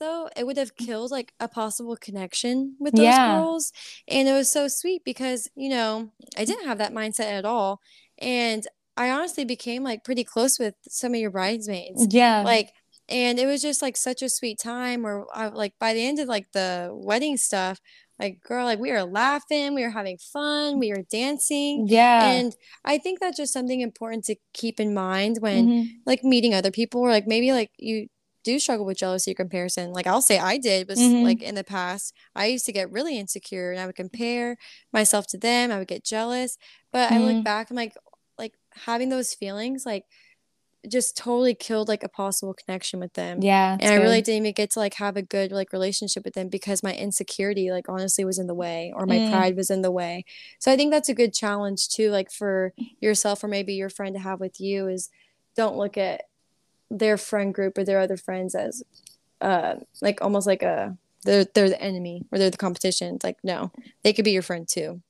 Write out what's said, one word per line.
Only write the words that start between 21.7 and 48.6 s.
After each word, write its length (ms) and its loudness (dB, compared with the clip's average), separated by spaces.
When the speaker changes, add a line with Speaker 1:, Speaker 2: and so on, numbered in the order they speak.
Speaker 2:
Yeah. 560 6
Speaker 1:
And 140 -4
I 140 2
think 220 -4
that's 160 -2
just 160 -4
something 280 -2
important 440 -8
to 100 -2
keep 260 -6
in 120 0
mind 480 0
when, 280 4
Speaker 2:
Mm-hmm. 360 2
Speaker 1:
like, 200 2
meeting 300 6
other 180 2
people, 280 -2
or, 100 4
like, 180 4
maybe, 240 4
like, 260 2
you 300 -6
do 140 0
struggle 280 -2
with 120 -4
jealousy 340 -2
or 20 -4
comparison. 580 -4
Like, 140 -4
I'll 160 4
say 160 6
I 200 2
did, 300 2
was, 120 0
Speaker 2:
Mm-hmm. 220 8
Speaker 1:
like, 200 4
in 120 -6
the 100 -4
past, 500 -6
I 120 0
used 200 0
to 60 -4
get 180 -4
really 280 -4
insecure 540 -8
and 80 -6
I 60 -6
would 100 -10
compare 600 -6
myself 360 2
to 100 -8
them. 320 2
I 80 -2
would 100 -6
get 160 -10
jealous. 520 -4
But 200 2
I 60 6
look 180 4
Speaker 2:
Mm-hmm. 80 0
Speaker 1:
back, 260 -2
I'm 60 -6
like, 180 -6
like, 160 -10
having 380 -4
those 240 -2
feelings, 520 -8
like, 180 -6
just 280 0
totally 380 2
killed, 340 -4
like, 160 -2
a 40 -8
possible 460 -4
connection 460 -8
with 140 -10
them. 280 -6
Speaker 2:
Yeah, 380 4
Speaker 1:
And 100 4
I 60 8
really 220 6
Speaker 2:
it's 100 0
good. 40 2
Speaker 1:
didn't 140 0
even 80 -2
get 180 0
to, 60 -4
like, 160 -2
have 220 -4
a 60 -4
good, 300 -2
like, 200 -4
relationship 520 -4
with 100 -8
them 140 -6
because 340 -4
my 120 -2
insecurity, 800 -4
like, 160 -6
honestly 360 -2
was 140 -2
in 80 -4
the 80 -6
way, 400 -6